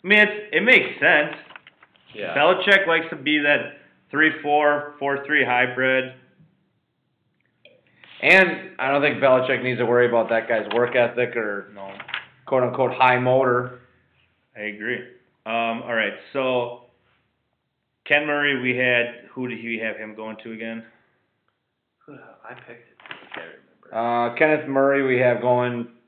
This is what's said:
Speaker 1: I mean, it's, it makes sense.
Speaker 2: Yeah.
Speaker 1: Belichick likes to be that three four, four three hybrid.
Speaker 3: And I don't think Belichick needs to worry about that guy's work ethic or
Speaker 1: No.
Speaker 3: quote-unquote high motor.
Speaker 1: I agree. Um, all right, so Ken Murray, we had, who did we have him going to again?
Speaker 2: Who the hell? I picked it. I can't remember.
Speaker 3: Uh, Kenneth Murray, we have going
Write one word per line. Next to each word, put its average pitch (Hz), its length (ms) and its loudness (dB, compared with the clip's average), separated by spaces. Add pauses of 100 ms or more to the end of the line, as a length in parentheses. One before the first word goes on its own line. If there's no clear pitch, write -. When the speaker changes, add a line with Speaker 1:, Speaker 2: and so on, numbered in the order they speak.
Speaker 1:
I 175 40 -8
mean, 208 120 6
it's, - 340 0
it 175 100 2
makes - 360 2
sense. 151 360 2 (760)
Speaker 2:
Yeah. 95 220 -8
Speaker 1:
Belichick 185 520 2
likes 165 220 0
to 165 60 -10
be 147 240 0
that 143 380 0 (340)
three 151 200 2 (100)
four, 147 580 0
four 139 260 -2
three 147 200 2
hybrid. 127 680 0 (2000)
Speaker 3:
And 175 580 4
I 135 120 -2
don't 143 100 2
think 139 220 0
Belichick 127 400 4
needs 123 160 -4
to 123 60 0
worry 120 220 4
about 113 220 2
that 113 200 0
guy's 110 240 -2
work 120 220 0
ethic 120 420 0
or 101 360 -6
Speaker 1:
No. 98 180 -16 (540)
Speaker 3:
quote-unquote 123 480 0
high 127 260 4
motor. 123 600 2 (800)
Speaker 1:
I 107 40 -14
agree. 107 380 -8 (460)
Um, 117 380 -4
all 120 100 -6
right, 107 200 -2 (200)
so 127 480 -2 (1200)
Ken 147 220 0
Murray, 143 340 0
we 123 160 -2
had, 123 540 -2
who 127 160 -8
did 113 160 -10
we 117 160 -8
have 110 160 -8
him 107 200 -16
going 110 280 -14
to 113 80 -14
again? 113 320 -12 (1200)
Speaker 2:
Who 143 80 -20
the 131 80 -20
hell? 113 220 -20
I 113 120 -18
picked - 140 -20 (220)
it. - 80 -20
I - 360 -18
can't 82 120 -14 (460)
remember. 120 400 0
Speaker 3:
Uh, - 40 -10
Kenneth 156 300 2
Murray, 139 360 2
we 127 180 2
have 120 200 2
going 123 460 0 (200)